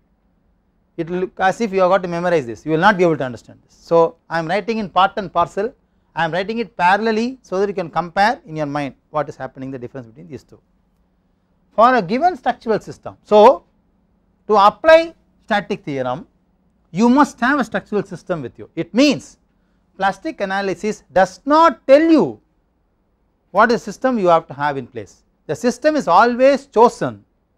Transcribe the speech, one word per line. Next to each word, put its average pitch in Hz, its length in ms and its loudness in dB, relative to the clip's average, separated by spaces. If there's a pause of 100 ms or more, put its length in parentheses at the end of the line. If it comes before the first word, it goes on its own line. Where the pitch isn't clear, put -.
(960)
it 165 120 -8
will 180 100 -6
look - 200 -6
as 185 220 0
if 220 100 -4
you 190 100 -2
have 180 80 4
got 190 140 2
to 180 40 -8
memorize 170 380 -2
this, 113 200 -12
you 151 60 -6
will 160 80 0
not 190 180 0
be 180 60 0
able 165 140 2
to 139 60 -8
understand 117 400 -14
this. - 120 -20
So, 165 400 0 (140)
I 165 100 -6
am 165 80 -6
writing 208 320 -4
in 196 100 -8
part 190 280 0
and 196 140 -8
parcel, 196 420 -4 (420)
I 165 100 -4
am 160 60 -6
writing 202 280 -6
it 214 180 -10
parallelly 220 640 0
so 185 180 -6
that 202 80 0
you 196 80 -8
can 175 140 -8
compare 196 560 -2
in 156 100 -14
your 151 120 -4
mind 143 280 -8 (140)
what 151 200 -6
is - 60 -18
happening, 131 360 -14
the 135 80 -12
difference 120 280 -16
between 135 200 -20
these 139 160 -18
two. 110 160 -20 (1160)
For 240 200 4
a 233 60 2
given 254 360 -2
structural 233 420 -4
system, - 440 -16
so 220 400 6 (840)
to 214 80 0
apply 320 600 4 (300)
static 208 380 -6
theorem, 135 440 -6 (640)
you 220 180 2
must 277 300 2
have 269 200 -2
a 240 40 -4
structural - 400 -6
system 165 400 -10
with 117 160 -14
you. 107 160 -20
It 165 180 -8
means 233 460 -2 (580)
plastic 196 440 -6
analysis 196 680 -6
does 185 340 0
not 311 400 2
tell 277 160 6
you 247 380 2 (1120)
what 220 200 4
is 214 120 -2
system 240 360 -4
you 180 80 2
have 165 200 4
to - 60 -18
have 143 240 -4
in 123 100 -10
place. - 360 -16 (240)
The 151 80 -6
system 277 400 -2
is 214 120 -4
always 240 600 2
chosen 147 580 0 (320)